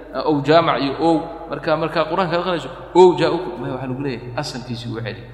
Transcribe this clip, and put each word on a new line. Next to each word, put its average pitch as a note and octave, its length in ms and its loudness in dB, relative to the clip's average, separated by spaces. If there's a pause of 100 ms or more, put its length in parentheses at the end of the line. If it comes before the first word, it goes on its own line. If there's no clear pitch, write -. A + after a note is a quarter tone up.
(160)
eh, C3 100 -4
oo D3 140 2
jaamac D3 400 4
iyo, C3+ 200 0
oo D#3+ 200 4 (300)
marka, D3+ 260 -2
marka D#3+ 280 0
Qur'aanka E3+ 300 -2
aad F3 60 0
aqrinayso, F3 280 -4 (280)
"Oo F3+ 240 10
jaa'ukum," E3 400 -2
maya, C#3 120 -6
waxaa C3 140 -8
lagu B2+ 160 -4
leeyahay, B2 340 -6
asalkiisii A#2+ 520 -8
u A2+ 160 -6
celi. G2+ 180 -10 (120)